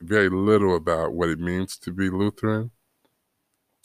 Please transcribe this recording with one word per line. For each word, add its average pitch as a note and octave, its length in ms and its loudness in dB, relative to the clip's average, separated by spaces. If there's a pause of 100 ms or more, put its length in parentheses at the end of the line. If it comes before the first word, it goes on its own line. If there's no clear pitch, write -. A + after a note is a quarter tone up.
very G2 280 2
little G2 460 2
about D#2+ 380 -2
what E2+ 160 0
it D#2+ 100 -2
means F2+ 380 -4
to - 160 -12
be F#2+ 180 -2
Lutheran, G#2+ 640 -2 (1120)